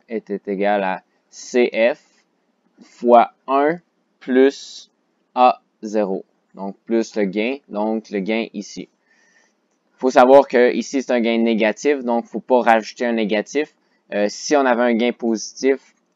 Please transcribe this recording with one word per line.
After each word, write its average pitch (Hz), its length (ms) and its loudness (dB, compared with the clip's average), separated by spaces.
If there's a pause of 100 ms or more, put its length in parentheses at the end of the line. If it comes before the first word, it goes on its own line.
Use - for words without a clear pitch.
était 101 380 -10
égal 101 360 -2
à 92 200 -6 (260)
C - 400 -2 (240)
F - 80 -18 (800)
fois 120 520 2 (140)
un 143 300 0 (420)
plus - 720 0 (440)
A 127 260 2 (220)
zéro. 101 420 -4 (300)
Donc 98 200 -10 (100)
plus 113 300 -4
le 104 100 -2
gain, 104 320 -4 (120)
donc 107 400 -6
le 104 100 -6
gain 110 340 -4
ici. - 360 -14 (1080)
Faut 127 120 -2
savoir 135 380 8
que 123 260 2
ici 127 300 -4
c'est 131 100 -4
un 120 80 0
gain 117 160 0
négatif, 117 680 0
donc 120 220 -2
faut - 140 -12
pas 127 220 0
rajouter 113 440 0
un 120 80 -2
négatif. 110 640 -4 (360)
Euh, 104 160 -2
si - 280 -4
on 139 100 2
avait 120 160 2
un 120 140 2
gain 120 160 0
positif, 123 840 -4 (220)